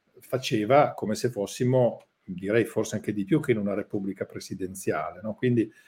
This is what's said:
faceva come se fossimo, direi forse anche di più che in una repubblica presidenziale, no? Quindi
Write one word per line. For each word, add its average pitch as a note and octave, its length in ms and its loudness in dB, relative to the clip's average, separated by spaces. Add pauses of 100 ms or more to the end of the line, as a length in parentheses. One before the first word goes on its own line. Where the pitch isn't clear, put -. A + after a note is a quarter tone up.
(180)
faceva B2+ 760 2
come G#2 200 -2
se - 160 -2
fossimo, B2 760 0 (180)
direi G2 400 0
forse G#2+ 320 -2
anche G#2 160 -4
di G2+ 120 -4
più D3+ 160 2
che B2+ 120 0
in A2 60 2
una G2+ 160 -2
repubblica G2 500 -6
presidenziale, F#2 1000 -6
no? G#2+ 120 -6
Quindi A#2+ 380 2 (140)